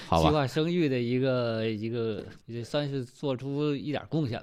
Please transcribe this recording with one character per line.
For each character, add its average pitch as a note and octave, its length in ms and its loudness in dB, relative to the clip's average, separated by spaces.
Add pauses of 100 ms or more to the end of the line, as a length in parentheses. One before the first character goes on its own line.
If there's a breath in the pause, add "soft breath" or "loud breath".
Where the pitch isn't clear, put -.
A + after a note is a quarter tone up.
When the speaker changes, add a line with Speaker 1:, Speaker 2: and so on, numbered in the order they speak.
Speaker 1:
好 E2 140 6
吧。 - 60 8
Speaker 2:
计 D3+ 60 6
划 C#3+ 120 2
生 D#3+ 260 0
育 E3+ 160 2
的 C3 100 2
一 B2 220 2
个， A#2+ 480 2
一 A2 200 -2
个， A2+ 360 -2 (220)
也 A#2 180 -8
算 D3 240 -2
是 C#3 160 -4
做 C3+ 320 -4
出 C#3+ 360 -2
一 C#3 200 -4
点 B2+ 160 -4
贡 D3+ 180 0
献 A2+ 160 -4